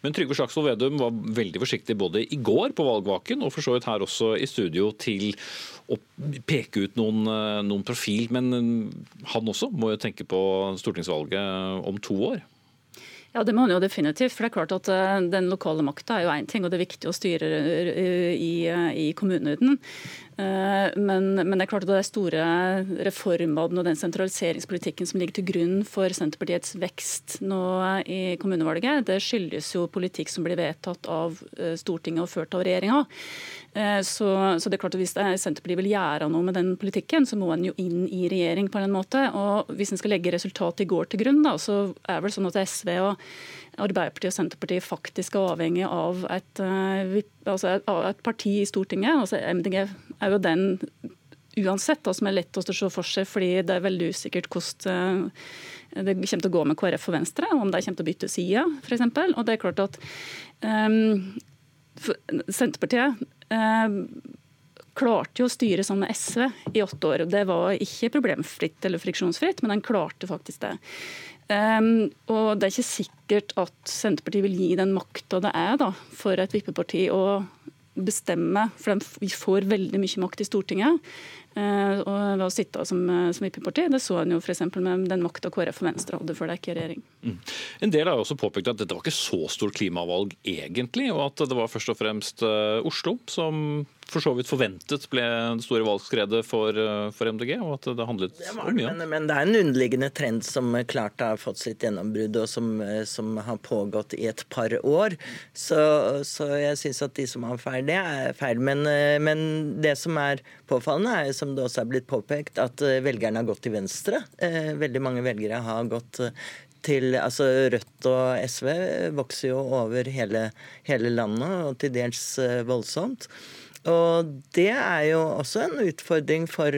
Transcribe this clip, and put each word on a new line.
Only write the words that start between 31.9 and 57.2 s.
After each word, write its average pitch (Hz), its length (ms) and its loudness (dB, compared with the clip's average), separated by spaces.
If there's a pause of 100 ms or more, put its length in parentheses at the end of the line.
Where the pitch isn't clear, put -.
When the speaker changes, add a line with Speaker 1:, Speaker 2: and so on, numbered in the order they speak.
Speaker 2:
og 180 80 -6
ført 165 240 -4
av 180 80 0
regjeringa. 185 420 4 (680)
Eh, 208 240 2
så, 190 600 2
så 202 100 -2
det 196 60 0
er - 80 -4
klart 190 120 -2
at 185 80 0
hvis 180 120 -4
det 190 80 2
er, 190 160 2
Senterpartiet 175 400 -2
vil 196 120 0
gjøre 151 400 0
noe 165 120 2
med 180 120 0
den 185 220 2
politikken, 214 500 0
så - 120 -4
må 175 140 0
en 160 100 0
jo 185 140 -2
inn 180 300 0
i 185 240 -2
regjering 180 400 2
på 208 80 -2
en 196 120 0
måte. 226 440 0
Og 202 400 0
hvis 196 160 -2
en 190 60 -4
skal 208 140 0
legge 175 240 2
resultatet 175 480 -2
i 170 80 0
går 165 200 0
til 196 120 -2
grunn, 285 200 8
da, 254 120 4
så 202 400 0 (140)
er 170 100 0
det 160 80 -4
vel 208 80 -4
sånn 196 120 0
at 196 120 0
S - 240 -2
V 175 160 0
og 196 160 2 (600)
Arbeiderpartiet 190 560 -2
og - 40 -6
Senterpartiet 180 480 -2
faktisk - 520 -8
er 185 200 2
avhengig 170 320 0
av 180 420 -2
et, - 300 -6
eh, 190 480 0
vipp-, 202 380 -4
altså 185 300 2
et, 196 120 0
av 180 180 0
et 190 180 -4
parti 208 380 0
i 202 60 2
Stortinget. 196 480 0
Altså 214 260 2
M 175 220 0
D 190 80 0
G 190 160 0 (380)
er 190 60 4
jo 208 80 4
den 185 400 2 (800)
uansett 196 420 2
da, 190 140 0
som 208 120 0
er 196 100 2
lettest 180 340 -2
å - 20 -2
se 196 160 -2
for 180 140 -4
seg, 190 240 -2
fordi 185 400 2
det 185 80 2
er 175 80 0
veldig 180 320 0
usikkert - 320 -6
hvordan, 185 800 -2 (680)
eh, 190 120 -6
det 196 120 2
kommer 185 300 -2
til 185 60 2
å 175 40 0
gå 160 100 4
med 151 120 2
K 190 100 0
R 170 80 2
F - 140 -4
og 165 80 0
Venstre, 320 340 -2